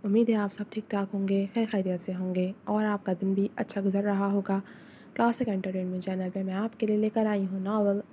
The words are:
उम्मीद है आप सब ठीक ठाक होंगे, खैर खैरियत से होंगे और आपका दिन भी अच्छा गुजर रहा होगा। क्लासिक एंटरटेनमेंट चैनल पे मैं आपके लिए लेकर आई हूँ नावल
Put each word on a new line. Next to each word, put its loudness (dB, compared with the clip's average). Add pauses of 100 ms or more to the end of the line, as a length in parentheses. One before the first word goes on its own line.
उम्मीद 4
है 4
आप 0
सब -10
ठीक -6
ठाक -2
होंगे, 0
खैर 0
खैरियत 0
से -8
होंगे -2 (140)
और 2
आपका -2
दिन 0
भी 2
अच्छा -4
गुजर 0
रहा 0
होगा। 0 (540)
क्लासिक 2
एंटरटेनमेंट -4
चैनल -4
पे -4
मैं -4
आपके -2
लिए 2
लेकर 2
आई 2
हूँ -4
नावल 2 (100)